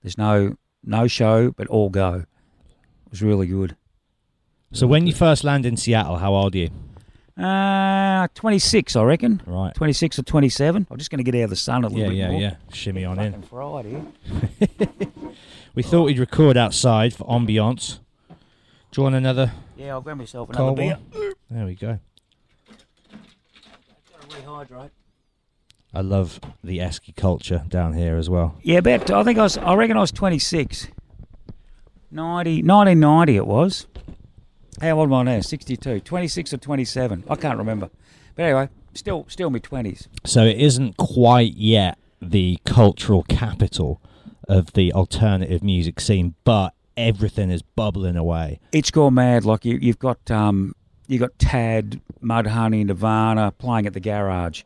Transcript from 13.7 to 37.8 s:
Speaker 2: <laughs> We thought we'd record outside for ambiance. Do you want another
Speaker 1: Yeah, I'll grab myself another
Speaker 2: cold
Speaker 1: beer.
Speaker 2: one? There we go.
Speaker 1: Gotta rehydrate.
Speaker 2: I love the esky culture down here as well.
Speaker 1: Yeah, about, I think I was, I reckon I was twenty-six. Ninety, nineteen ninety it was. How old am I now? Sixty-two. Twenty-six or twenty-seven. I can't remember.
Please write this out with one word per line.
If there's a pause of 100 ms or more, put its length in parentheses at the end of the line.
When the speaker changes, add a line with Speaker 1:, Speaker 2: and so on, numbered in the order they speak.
Speaker 2:
<laughs> (440)
We
thought
we'd
record
outside
for
ambiance. (300)
Do (640)
you
want
another (240)
Speaker 1:
Yeah,
I'll
grab
myself
another
Speaker 2:
cold
Speaker 1:
beer. (140)
Speaker 2:
one? (180)
There
we
go. (2000)
Speaker 1:
Gotta (160)
rehydrate. (1040)
Speaker 2:
I
love (220)
the
esky
culture
down
here
as
well.
Speaker 1:
Yeah,
about,
I
think
I
was,
I
reckon
I
was
twenty-six. (1200)
Ninety,
nineteen
ninety
it
was. (920)
How
old
am
I
now?
Sixty-two.
Twenty-six
or
twenty-seven.
I
can't
remember. (440)